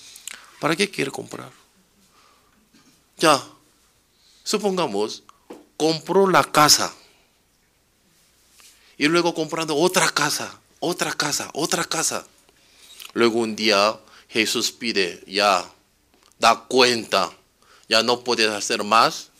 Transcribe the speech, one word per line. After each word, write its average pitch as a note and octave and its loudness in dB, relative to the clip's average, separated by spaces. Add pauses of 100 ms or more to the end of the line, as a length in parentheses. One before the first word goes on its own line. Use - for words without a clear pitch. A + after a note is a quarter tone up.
(600)
¿Para D3+ -2
qué G3 -2
quiere C#3 -6
comprar? A#2+ -14 (1700)
Ya, D3 2 (1000)
supongamos, F3 -4 (520)
compró E3+ 0
la D3+ 6
casa. C3+ 4 (2000)
Y C#3+ 0
luego E3+ 2
comprando D#3+ -6
otra E3+ 2
casa, C#3 -4 (180)
otra D#3+ -4
casa, - -6
otra E3 -2
casa. D3+ -6 (880)
Luego A2+ 2
un A2 -4
día G#2+ 2 (300)
Jesús A2 -2
pide, G2 -4
"Ya, F#2+ 0 (720)
da A2+ 2
cuenta, A2+ 0 (560)
ya A2 2
no B2 0
puedes A2+ 0
hacer G#2 -4
más A2+ 2 (120)